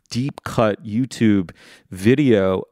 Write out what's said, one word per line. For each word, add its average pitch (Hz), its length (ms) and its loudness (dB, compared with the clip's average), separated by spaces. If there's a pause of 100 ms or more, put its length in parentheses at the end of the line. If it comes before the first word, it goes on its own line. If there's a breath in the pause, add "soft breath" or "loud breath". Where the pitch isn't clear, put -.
(100)
deep 127 320 -6
cut 107 440 -2
YouTube 107 640 0 (400 soft breath)
video 101 800 2